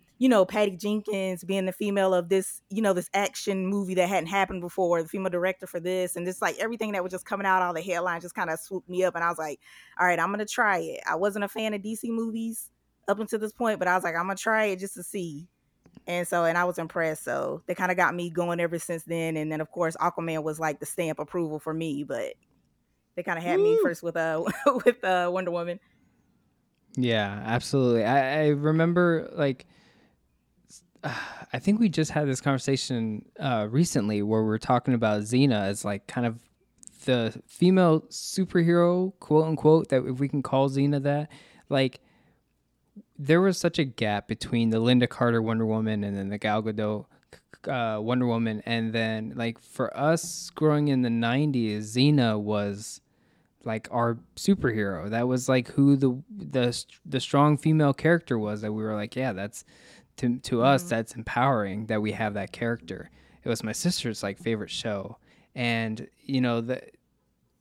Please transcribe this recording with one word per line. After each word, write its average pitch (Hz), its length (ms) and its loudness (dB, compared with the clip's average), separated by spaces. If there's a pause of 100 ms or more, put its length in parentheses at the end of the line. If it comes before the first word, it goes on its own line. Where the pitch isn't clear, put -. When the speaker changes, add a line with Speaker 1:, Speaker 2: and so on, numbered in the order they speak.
(180)
Speaker 1:
you 254 100 4
know, 220 160 6
Patty 202 320 0
Jenkins 196 680 -4
being 190 200 -2
the 185 60 -2
female 196 420 0
of 180 140 2
this, 190 420 0
you 196 120 -4
know, 202 100 4
this 180 220 -2
action 190 520 -2
movie 196 280 -2
that 180 160 4
hadn't 175 180 0
happened 190 320 -2
before, 170 420 0
the 160 60 -6
female 190 220 -4
director 180 380 -2
for 180 120 -8
this, 180 380 -2
and 175 80 -6
just, 180 160 -6
like, 175 180 -2
everything 220 320 -4
that 190 120 -2
was 185 100 -8
just 180 120 -8
coming 196 220 -4
out, 185 140 4
all 175 120 0
the 160 80 -6
headlines 170 420 -4
just 180 120 -14
kinda 160 220 -4
swooped - 320 -10
me 180 160 0
up, 175 100 0
and 170 80 -4
I 170 60 2
was 170 80 -4
like, 156 240 -8 (360)
"All - 80 2
right, 175 140 4
I'm 175 120 0
gonna 208 140 -4
try 208 340 2
it." 165 280 -6
I 160 80 0
wasn't 202 300 0
a - 20 -2
fan 220 260 -4
of 202 80 -6
D 214 140 -8
C 233 160 -6
movies 226 580 -6 (380)
up 202 120 0
until 220 200 -4
this 208 140 -6
point, 226 260 -2
but 180 80 0
I 180 80 4
was 185 80 0
like, 170 100 -2
"I'm 170 140 -2
gonna 190 80 -4
try 220 300 2
it 190 140 -2
just 196 140 -10
to - 80 -14
see." 170 460 -8 (580)
And 175 220 -4
so, 175 160 0
and 165 120 2
I 175 100 2
was 180 120 -2
impressed. 160 460 -4
So 139 420 -4
they 180 80 -4
kinda 180 220 0
got 175 180 4
me 175 160 -6
going 170 300 -2
ever 170 180 -2
since 165 260 -8
then. 165 320 -4
And 156 160 -4
then, 156 100 -4
of 156 100 -10
course, 165 260 -2
Aquaman 165 460 -4
was, 156 160 -6
like, 156 200 -4
the - 60 -10
stamp 160 320 -4
approval 156 400 -4
for 156 160 -8
me, 156 300 -4
but 117 300 -6 (840)
they 175 80 -8
kinda 170 180 -6
had 175 180 0
me 427 180 4
Speaker 2:
Woo! 440 40 2
Speaker 1:
first 175 220 -2
with, 165 120 -4
uh, 165 300 -2
<laughs> - 400 0
with, 233 180 4
uh, 180 300 2
Wonder 185 160 -2
Woman. 175 300 -4 (1160)
Speaker 2:
Yeah, 107 480 0
absolutely. 120 580 2
I, 135 400 2
I 151 60 4
remember, 160 840 2
like, 139 320 -2 (1040)
s-, - 140 -20 (200)
<sighs> - 480 -10
I 123 60 -2
think 208 220 2
we 226 100 4
just 156 220 0
had 151 160 0
this 131 140 -2
conversation, 127 840 0 (140)
uh, 117 320 0
recently 110 500 2
where 110 220 2
we 110 60 2
were 110 100 0
talking 127 340 2
about 107 300 2
Xena 123 400 4
as, 98 200 -4
like, 101 220 -6
kind 123 220 -2
of 117 160 -8 (640)
the 120 420 0
female 175 540 6
superhero, 175 1160 2
quote 156 280 4
unquote, 160 420 4
that 131 160 2
if 131 140 -4
we 139 100 0
can 139 140 -2
call 135 260 2
Xena 139 320 2
that, 143 300 -2 (380)
like, 135 320 0 (1200)
there 151 200 4
was 190 160 4
such 175 220 0
a 160 40 2
gap 107 460 -2
between 113 400 0
the 110 80 2
Lynda 123 300 4
Carter 117 340 2
Wonder 113 240 0
Woman 110 400 0
and 101 120 -4
then 98 120 -6
the 104 80 -4
Gal 107 260 0
Gadot, 107 420 -2 (640)
uh, 117 340 -2
Wonder 123 240 0
Woman. 113 400 0
And 113 280 -2
then, 113 420 -2
like, 117 240 -4
for - 360 -6
us 160 540 -2
growing 147 380 2
in 135 140 4
the 123 80 2
nineties, 117 880 0
Xena 127 440 6
was, 104 600 -2 (640)
like, 110 260 -6
our 117 280 2 (180)
superhero. 104 720 0
That 117 180 0
was, 127 220 0
like, 127 200 2
who 143 280 6
the, 135 320 2
the, 139 560 -2 (200)
the 135 140 -4
strong 147 380 4
female 156 360 4
character 156 460 2
was 107 220 -4
that 107 100 -4
we 107 120 -4
were 107 120 -2
like, 104 220 -6
Yeah, 127 160 -2
that's, 98 320 -10 (540)
to, 123 200 0
to 120 240 0
us, 131 200 6
Speaker 1:
Mm-hmm. 87 60 -10
Speaker 2:
that's 113 260 -4
empowering 113 720 0
that 110 140 0
we 107 120 0
have 107 220 -2
that 104 160 -6
character. - 580 -6 (340)
It 131 60 -4
was 113 140 -4
my 107 100 -4
sister's, - 500 -2
like, 98 140 -4
favorite 107 340 -4
show. 101 460 -8 (380)
And, 113 520 -4 (140)
you 135 200 -2
know, 117 200 0
the, 120 200 -6 (800)